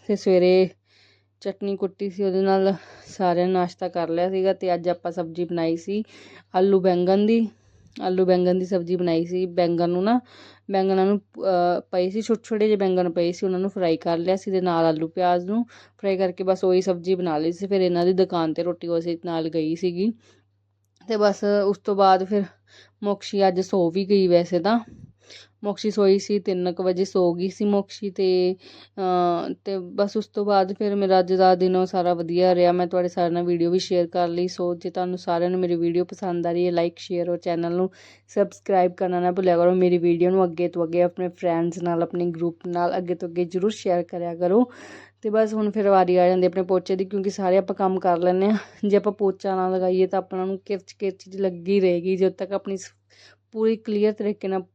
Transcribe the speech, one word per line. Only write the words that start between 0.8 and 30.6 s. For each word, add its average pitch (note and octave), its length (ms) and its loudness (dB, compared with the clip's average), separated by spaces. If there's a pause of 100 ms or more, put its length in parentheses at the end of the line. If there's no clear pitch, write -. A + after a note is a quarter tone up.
ਚਟਨੀ G3 340 -6
ਕੁੱਟੀ G3 340 -6
ਸੀ, F#3 140 -8
ਉਹਦੇ F#3+ 180 0
ਨਾਲ F#3+ 320 2 (340)
ਸਾਰਿਆਂ F3+ 400 0
ਨੇ F#3 60 0
ਨਾਸ਼ਤਾ F3+ 340 -2
ਕਰ E3+ 220 -4
ਲਿਆ F3 200 0
ਸੀਗਾ। F#3+ 240 0
ਤੇ F#3 200 -2
ਅੱਜ F3 160 -2
ਆਪਾਂ F3 220 -4
ਸਬਜ਼ੀ F3 340 -6
ਬਣਾਈ E3 300 -2
ਸੀ G3+ 280 -6 (520)
ਆਲੂ F#3+ 240 4
ਬੈਂਗਣ F#3 460 2
ਦੀ, A3+ 220 2 (540)
ਆਲੂ F#3 240 0
ਬੈਂਗਣ F3+ 300 2
ਦੀ F#3 100 -2
ਸਬਜ਼ੀ F3+ 300 -2
ਬਣਾਈ E3+ 300 0
ਸੀ। F#3 200 -4
ਬੈਂਗਣ F3 440 0
ਨੂੰ F3+ 140 0
ਨਾ, A#3+ 180 2 (500)
ਬੈਂਗਣਾਂ F#3+ 340 2
ਨੂੰ, G3+ 120 2
ਅਹ, F3+ 640 0 (100)
ਪਏ F3+ 180 0
ਸੀ G#3 120 -4
ਛੋਟੇ A3 220 -2
ਛੋਟੇ G#3+ 220 -2
ਜਿਹੇ G#3+ 120 2
ਬੈਂਗਣ F#3 320 0
ਪਏ E3+ 220 0
ਸੀ, F3 140 -6
ਉਹਨਾਂ F#3 140 0
ਨੂੰ G3 100 -2
ਫਰਾਈ E3+ 280 0
ਕਰ E3+ 200 -2
ਲਿਆ F3+ 180 0
ਸੀ G3 160 -8
ਤੇ F#3 100 0
ਨਾਲ E3+ 240 2
ਆਲੂ D#3+ 220 0
ਪਿਆਜ਼ F3+ 380 0
ਨੂੰ A3 200 -2 (320)
ਫਰਾਈ G3 200 -2
ਕਰਕੇ F#3 260 -2
ਬਸ F#3 200 0
ਉਹੀ F#3 180 4
ਸਬਜ਼ੀ F3+ 340 -2
ਬਣਾ F3 220 -2
ਲਈ D#3+ 140 -2
ਸੀ। F#3 160 -8
ਫਿਰ F#3+ 140 0
ਇਹਨਾਂ F3 240 2
ਦੀ F#3 80 4
ਦੁਕਾਨ F3 380 0
'ਤੇ E3+ 120 -4
ਰੋਟੀ F3 240 -6
ਉਹ E3+ 120 -2
ਅਸੀਂ E3 260 -6
ਨਾਲ E3 240 -4
ਗਈ D#3+ 260 -2
ਸੀਗੀ। F#3 360 -2 (960)
ਤੇ A3+ 100 -2
ਬਸ G#3 260 0
ਉਸ G3+ 340 0
ਤੋਂ G3+ 180 -4
ਬਾਅਦ F#3+ 280 4
ਫਿਰ G3 200 0 (600)
ਮੋਕਸ਼ੀ G3 440 0
ਅੱਜ F#3 120 0
ਸੌ F#3 320 0
ਵੀ F#3+ 140 -2
ਗਈ G3 220 4
ਵੈਸੇ F3 320 4
ਤਾਂ। G#3+ 200 0 (840)
ਮੋਕਸ਼ੀ G3+ 280 -4
ਸੋਈ G3 280 4
ਸੀ, G3+ 200 -2
ਤਿੰਨ F3+ 340 -2
ਕੁ F#3 100 -6
ਵਜੇ F3+ 220 0
ਸੌ F3+ 280 2
ਗਈ F3 160 -4
ਸੀ G#3 160 -4
ਮੋਕਸ਼ੀ। G3+ 440 -2
ਤੇ, F#3 460 0 (420)
ਅਹ, F3+ 560 0 (120)
ਤੇ G3 120 -6
ਬਸ G3 400 -4
ਉਸ G#3 100 -6
ਤੋਂ G#3 180 -4
ਬਾਅਦ G3 280 2